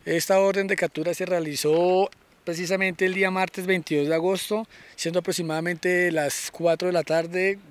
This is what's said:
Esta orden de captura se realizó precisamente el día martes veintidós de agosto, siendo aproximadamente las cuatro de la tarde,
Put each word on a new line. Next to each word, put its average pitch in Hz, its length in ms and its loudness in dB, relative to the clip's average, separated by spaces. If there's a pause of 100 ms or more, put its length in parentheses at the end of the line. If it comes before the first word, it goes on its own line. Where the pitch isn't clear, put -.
Esta 170 360 2
orden 196 260 2
de 196 80 -2
captura 165 400 -2
se 185 100 -6
realizó 175 840 2 (320)
precisamente 185 640 0
el 185 80 0
día 190 160 2
martes 185 360 -2
veintidós 160 420 0
de 160 60 2
agosto, 190 520 -2 (300)
siendo 170 240 -2
aproximadamente 175 920 0
las 151 400 -2
cuatro 170 380 0
de 180 40 0
la 165 120 2
tarde, 185 560 0 (100)